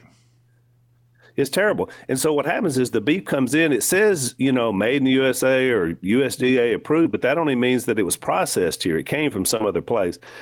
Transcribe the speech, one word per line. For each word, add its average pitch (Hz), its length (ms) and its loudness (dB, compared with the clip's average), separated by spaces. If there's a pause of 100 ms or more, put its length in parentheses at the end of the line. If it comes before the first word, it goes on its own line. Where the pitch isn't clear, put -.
(1400)
It's 139 160 -2
terrible. 185 400 0 (180)
And 135 100 -2
so 156 140 2
what 143 140 0
happens 165 320 0
is 123 100 0
the 113 100 -2
beef 151 260 0
comes 131 280 -2
in, 160 180 2
it 113 120 0
says, 185 560 0
you 135 120 2
know, 117 220 2
"Made 113 240 2
in 135 60 0
the 131 80 2
U 131 160 4
S 127 160 0
A" 131 260 2
or 85 320 0
U 113 220 2
S 123 120 -2
D 127 220 2
A 120 160 2
approved, 160 380 0
but - 100 -4
that 135 160 2
only 151 180 0
means 123 300 0
that 110 140 0
it 101 40 2
was 82 140 -2
processed 107 640 -2
here. 82 160 0
It 71 80 -4
came 147 240 -2
from 95 160 -4
some 110 200 -2
other 85 180 -2
place. 98 340 -2 (240)